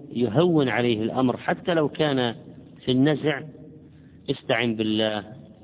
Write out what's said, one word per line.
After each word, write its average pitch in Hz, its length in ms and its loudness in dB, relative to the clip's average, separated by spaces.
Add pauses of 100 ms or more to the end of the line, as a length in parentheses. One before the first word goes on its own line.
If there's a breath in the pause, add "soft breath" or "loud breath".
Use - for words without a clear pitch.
(140)
يهون 135 560 2
عليه 113 340 0
الأمر 123 340 0
حتى 170 360 -2
لو 160 160 2
كان 131 460 0 (500)
في 131 60 0
النزع: 139 500 2 (880 loud breath)
"استعن 120 460 -2
بالله، 107 480 -2 (400)